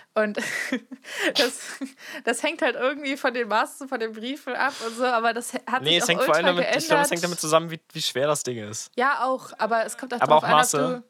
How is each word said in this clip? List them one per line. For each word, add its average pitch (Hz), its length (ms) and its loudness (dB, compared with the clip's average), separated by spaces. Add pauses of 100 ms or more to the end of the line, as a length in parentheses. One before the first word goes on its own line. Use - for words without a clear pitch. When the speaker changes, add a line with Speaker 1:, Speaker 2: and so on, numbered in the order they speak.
(140)
Speaker 1:
Und 214 240 0
<laughs> - 1000 -4
das, - 240 0 (640)
das 233 180 -2
hängt 311 200 -2
halt 254 140 2
irgendwie 277 400 -2
von 254 180 -2
den 233 140 -2
Maßen 262 400 0
von 262 120 -4
den 220 120 -4
Briefen 247 420 -8
ab 269 180 0 (140)
und 226 100 -8
so, 247 80 -2
aber 233 280 2
das 233 220 -6
hat 247 280 -2
Speaker 2:
Nee, 147 80 0
Speaker 1:
sich 170 80 6
Speaker 2:
es 160 60 2
Speaker 1:
auch - 40 0
Speaker 2:
hängt 175 140 2
vor 160 120 4
allem 170 120 4
Speaker 1:
ultra 175 160 4
Speaker 2:
damit, - 140 0
ich 311 120 -2
glaub, 196 120 4
es 190 100 2
hängt - 0 -
Speaker 1:
geändert. 170 140 -2
Speaker 2:
damit 175 160 -2
zusammen, 160 300 2
wie, 165 100 -8 (120)
wie 160 100 -6
schwer 131 260 0
das 147 140 2
Ding 123 160 -6 (100)
ist. - 280 -10
Speaker 1:
Ja, 247 280 2
auch, 262 340 -4
aber 220 260 0
es - 140 -8
kommt 254 160 -8
auch 240 60 -2
Speaker 2:
Aber 147 140 6
Speaker 1:
drauf 156 100 8
Speaker 2:
auch - 20 -2
Speaker 1:
an, - 60 2
ob 151 60 8
Speaker 2:
Maße. 127 520 2